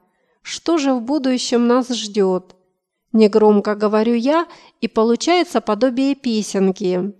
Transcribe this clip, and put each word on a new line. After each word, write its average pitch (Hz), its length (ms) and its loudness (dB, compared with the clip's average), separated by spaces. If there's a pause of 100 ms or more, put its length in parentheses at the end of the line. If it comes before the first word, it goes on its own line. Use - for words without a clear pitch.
(420)
что - 360 -4
же 277 160 0
в 254 80 -4
будущем 247 640 -2
нас 247 220 0
ждёт?» 202 680 -2 (560)
Негромко 214 640 4
говорю 214 380 0
я, 294 340 0 (320)
и 226 80 -4
получается 240 720 0
подобие 254 560 0
песенки, 196 1040 -2